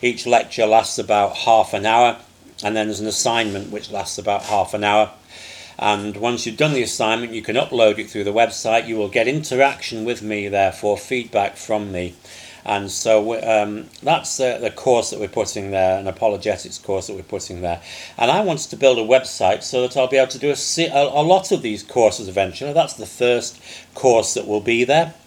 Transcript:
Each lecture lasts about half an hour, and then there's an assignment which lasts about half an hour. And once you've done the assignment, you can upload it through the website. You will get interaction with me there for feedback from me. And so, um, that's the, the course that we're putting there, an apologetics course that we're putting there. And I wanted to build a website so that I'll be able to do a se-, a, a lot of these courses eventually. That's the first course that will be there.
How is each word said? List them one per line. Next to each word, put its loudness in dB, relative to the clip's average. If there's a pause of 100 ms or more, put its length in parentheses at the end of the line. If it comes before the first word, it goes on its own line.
Each -2
lecture 2
lasts 4
about 0
half 4
an -4
hour, 4 (460)
and -2
then 0
there's -6
an -6
assignment -2
which -12
lasts -8
about -2
half 0
an -4
hour. 2 (720)
And -2
once -4
you've -10
done 2
the 0
assignment, -2
you -10
can -6
upload 2
it -10
through -6
the -2
website. 2
You -4
will -2
get 2
interaction 0
with -4
me -4
there 2
for 0
feedback -2
from -4
me. -6 (500)
And -4
so, 2
um, 0 (140)
that's 0
the, 0
the -2
course 2
that -8
we're -6
putting -4
there, 2
an -6
apologetics -2
course -6
that -10
we're -14
putting -10
there. -4 (360)
And 2
I 2
wanted -2
to -12
build 4
a -2
website 2
so -2
that -4
I'll 2
be 2
able 4
to -10
do -2
a 0
se-, -2
a, 2
a 2
lot 4
of 0
these -6
courses 2
eventually. -4
That's 2
the -12
first -2 (380)
course 4
that -4
will -2
be 2
there. 2 (140)